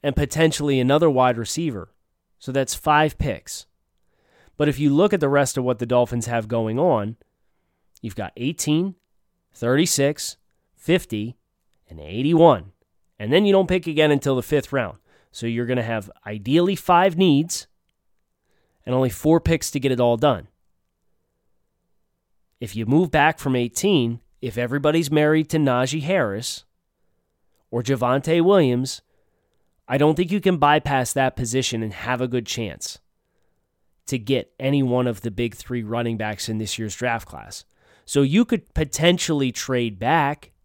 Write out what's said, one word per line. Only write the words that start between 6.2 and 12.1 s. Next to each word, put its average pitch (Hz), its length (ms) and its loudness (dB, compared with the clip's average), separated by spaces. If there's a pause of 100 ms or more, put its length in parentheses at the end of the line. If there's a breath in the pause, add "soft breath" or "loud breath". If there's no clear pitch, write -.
have 117 220 -4
going 113 320 -2
on, 113 360 0 (840)
you've 110 160 -12
got 101 200 -10
eighteen, 160 580 -2 (580)
thirty-six, 143 840 0 (380)
fifty, 120 640 -2 (520)
and 78 120 -20
eighty-one. 123 720 4 (460)